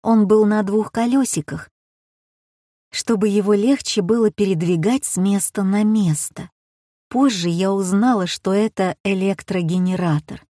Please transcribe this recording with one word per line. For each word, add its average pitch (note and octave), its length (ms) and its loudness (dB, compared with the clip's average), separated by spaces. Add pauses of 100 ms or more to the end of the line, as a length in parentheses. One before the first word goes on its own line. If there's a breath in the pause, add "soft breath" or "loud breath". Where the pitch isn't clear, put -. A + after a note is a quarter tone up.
Он A3 260 2
был G#3+ 180 4
на G#3+ 180 0
двух G#3 280 -2
колёсиках, A#3+ 760 -2 (1200)
чтобы G#3+ 380 -2
его G3+ 260 2
легче A3 480 0
было G#3+ 300 2
передвигать F3+ 720 0
с - 120 -4
места G3 460 0
на G3+ 200 2
место. G#3 680 0 (600)
Позже A3+ 400 0
я F#3 220 0
узнала, G3 560 0
что - 260 -4
это G3+ 500 0
электрогенератор. F#3 1400 -2 (100)